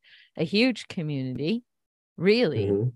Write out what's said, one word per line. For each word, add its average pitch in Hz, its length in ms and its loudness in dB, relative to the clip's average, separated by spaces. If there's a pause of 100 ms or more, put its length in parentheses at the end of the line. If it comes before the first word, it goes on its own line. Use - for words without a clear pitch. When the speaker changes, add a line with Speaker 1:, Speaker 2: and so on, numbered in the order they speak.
(360)
Speaker 1:
a 160 80 -2
huge 220 440 0
community, 147 720 -4 (540)
really, 170 540 2
Speaker 2:
Mm-hmm. 104 240 0